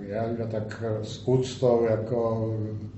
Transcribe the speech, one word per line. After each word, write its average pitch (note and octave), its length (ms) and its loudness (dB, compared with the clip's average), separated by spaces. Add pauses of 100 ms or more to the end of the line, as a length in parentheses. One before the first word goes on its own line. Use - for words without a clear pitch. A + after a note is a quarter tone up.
ja G#2 240 -2
iba A2+ 180 -4
tak A2 300 -4 (260)
s - 220 -10
úctou B2+ 640 4
ako A2+ 340 2 (760)